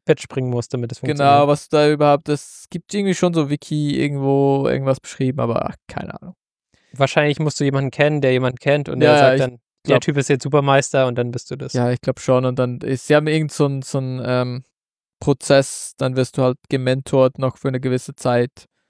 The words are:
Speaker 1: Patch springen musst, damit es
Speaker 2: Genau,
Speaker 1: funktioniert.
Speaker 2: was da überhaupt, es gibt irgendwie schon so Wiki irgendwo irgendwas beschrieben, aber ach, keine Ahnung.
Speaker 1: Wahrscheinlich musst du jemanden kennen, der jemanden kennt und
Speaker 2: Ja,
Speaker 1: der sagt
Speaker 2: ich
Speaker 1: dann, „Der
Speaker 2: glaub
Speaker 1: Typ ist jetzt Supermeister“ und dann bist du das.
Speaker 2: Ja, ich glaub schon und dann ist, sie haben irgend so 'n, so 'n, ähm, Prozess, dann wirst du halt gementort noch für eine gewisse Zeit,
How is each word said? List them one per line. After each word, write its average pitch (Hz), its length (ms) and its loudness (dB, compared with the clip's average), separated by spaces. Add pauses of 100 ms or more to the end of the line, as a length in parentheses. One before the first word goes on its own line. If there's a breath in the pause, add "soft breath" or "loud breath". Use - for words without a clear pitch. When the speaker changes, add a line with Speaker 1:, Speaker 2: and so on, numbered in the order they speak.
Speaker 1:
Patch - 180 0
springen 127 260 -6
musst, 120 240 -6
damit 120 180 -6
es - 100 -14
Speaker 2:
Genau, 139 160 -4
Speaker 1:
funktioniert. 143 300 4
Speaker 2:
was 147 220 0
da 147 220 4
überhaupt, 147 380 2
es - 400 -6
gibt - 240 -12
irgendwie 196 220 0
schon 175 180 0
so 151 160 0
Wiki 147 500 -4
irgendwo 139 680 0
irgendwas 135 320 0
beschrieben, 135 400 -4
aber 117 300 -2
ach, - 60 -12 (120)
keine - 340 -12
Ahnung. - 140 -18 (580)
Speaker 1:
Wahrscheinlich 143 460 0
musst 151 200 -2
du 147 40 0
jemanden 139 280 0
kennen, 151 300 2
der 131 120 4
jemanden 127 260 0
kennt 143 300 0
und 127 120 -4
Speaker 2:
Ja, 151 120 6
Speaker 1:
der 147 60 4
sagt 135 160 6
Speaker 2:
ich 139 60 2
Speaker 1:
dann, 127 100 -2 (340)
„Der - 0 -
Speaker 2:
glaub 127 160 4
Speaker 1:
Typ 143 160 -2
ist 139 120 0
jetzt 139 140 0
Supermeister“ 139 640 2
und 123 80 -4
dann 120 160 -2
bist - 180 -10
du 135 60 -10
das. 135 180 -10
Speaker 2:
Ja, 120 160 0
ich 127 120 -2
glaub - 180 -6
schon 127 260 2
und 127 140 -2
dann 123 220 -2
ist, 127 260 -4
sie 151 80 4
haben 151 120 2
irgend 156 240 -2
so 147 140 0
'n, 139 160 -2
so 139 180 -6
'n, 131 240 -6
ähm, 123 400 -2 (560)
Prozess, - 800 0
dann 131 180 -4
wirst 131 220 -2
du 139 60 2
halt 127 140 0 (120)
gementort 131 680 0
noch 131 180 -4
für 135 120 -4
eine 131 100 -4
gewisse 127 360 -4
Zeit, 123 500 -2 (240)